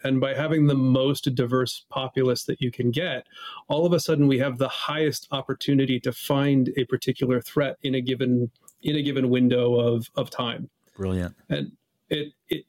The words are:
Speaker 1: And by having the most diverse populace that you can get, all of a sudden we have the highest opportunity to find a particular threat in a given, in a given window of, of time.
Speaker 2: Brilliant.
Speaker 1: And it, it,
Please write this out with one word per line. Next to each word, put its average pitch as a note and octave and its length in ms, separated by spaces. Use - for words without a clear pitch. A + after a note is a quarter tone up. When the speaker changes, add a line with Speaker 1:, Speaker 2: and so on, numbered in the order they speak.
Speaker 1:
And C3 180
by C3+ 120
having D3+ 340
the C#3 80
most C3 600
diverse B2+ 540
populace C3 560
that - 160
you B2 100
can A#2+ 200
get, C#3 340
all D#3 180
of F3 80
a E3+ 60
sudden C#3+ 280
we C3+ 120
have C3 200
the C3 100
highest D3+ 600
opportunity C3+ 720
to B2 120
find C#3 640
a - 80
particular B2+ 560
threat - 420
in C3 120
a C3 60
given, B2 480
in D3+ 140
a D3+ 60
given C3+ 280
window B2 460
of, A#2 400
of C3+ 140
time. A#2+ 400
Speaker 2:
Brilliant. F#2 400
Speaker 1:
And D3 220
it, D3+ 240
it, D#3+ 200